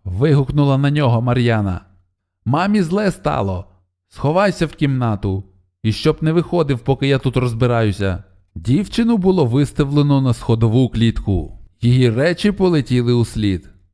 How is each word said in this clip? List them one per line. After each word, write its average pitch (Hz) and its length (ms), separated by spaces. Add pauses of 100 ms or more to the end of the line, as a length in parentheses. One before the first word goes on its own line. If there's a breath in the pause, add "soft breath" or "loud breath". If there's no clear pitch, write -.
вигукнула 139 760
на 139 140
нього 147 300
Мар'яна. 117 600 (640)
«Мамі 190 360
зле 185 300
стало. 101 540 (420)
Сховайся 175 580
в 147 80
кімнату. 110 720 (400)
І 110 80
щоб 151 320
не 160 80
виходив, 160 480
поки 139 280
я 135 120
тут 131 180
розбираюся». 113 840 (320)
Дівчину 123 600
було 180 280
виставлено 143 760
на 127 120
сходову 117 560
клітку. 107 720 (220)
Її 123 280
речі 165 420
полетіли 127 640
услід. 107 560 (240)